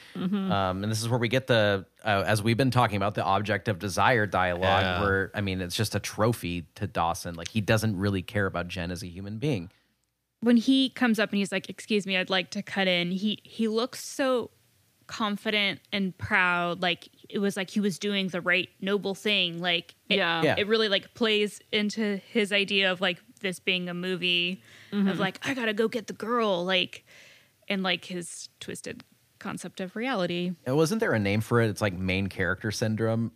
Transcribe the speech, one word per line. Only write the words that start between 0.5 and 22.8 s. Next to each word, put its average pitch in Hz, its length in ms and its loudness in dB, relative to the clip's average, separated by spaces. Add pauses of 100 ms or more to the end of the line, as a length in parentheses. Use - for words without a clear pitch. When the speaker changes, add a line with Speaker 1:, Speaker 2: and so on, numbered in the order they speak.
Speaker 2:
Um, 95 300 0
and 110 100 -2
this 110 80 -2
is 117 80 -4
where 123 100 0
we 120 100 0
get 131 180 0
the, 104 400 4 (180)
uh, 98 220 2
as 104 160 2
we've 113 160 2
been 135 120 4
talking 107 280 2
about, 101 160 0
the 104 100 -2
object 101 440 0
of 98 100 -2
desire 104 480 2
dialogue, 92 560 2
Speaker 3:
Yeah. 90 200 0
Speaker 2:
where, 98 320 2
I 107 60 -2
mean, 95 220 -2
it's 87 120 -6
just 107 200 -2
a 101 60 0
trophy 90 680 -2 (100)
to 101 100 -4
Dawson. 85 500 -2
Like, 85 120 -10
he 110 140 -2
doesn't 110 340 2
really 98 260 0
care 104 220 -2
about 90 240 -2
Jen 87 220 -6
as 90 120 -8
a 92 40 -10
human 98 320 -10
being. 117 320 -2 (680)
Speaker 4:
When 233 180 6
he 269 320 4
comes 226 280 2
up 208 120 0
and 202 80 0
he's 196 120 0
like, 190 200 -4
"Excuse 196 360 -2
me, 190 120 -2
I'd 185 120 -2
like 185 200 0
to 202 120 -6
cut 190 240 -2
in," 175 240 2
he, 196 340 -2
he - 220 -4
looks 226 380 -2
so 262 460 -2 (580)
confident 208 720 -2 (120)
and 196 260 -2
proud. 180 640 2
Like, 175 260 -2 (200)
it - 120 -6
was 202 160 0
like 190 140 -6
he 214 100 -2
was 196 180 0
doing 196 300 -2
the 170 120 -4
right, 175 280 2 (120)
noble 196 360 -2
thing. 185 440 0
Like, 175 340 -2 (140)
it, - 100 2
Speaker 1:
Yeah. 165 240 2
Speaker 2:
Yeah. 151 160 6
Speaker 4:
it 202 100 2
really, 220 200 2
like, 190 260 0
plays 208 460 0 (120)
into 208 460 0
his 208 340 -2
idea 196 400 2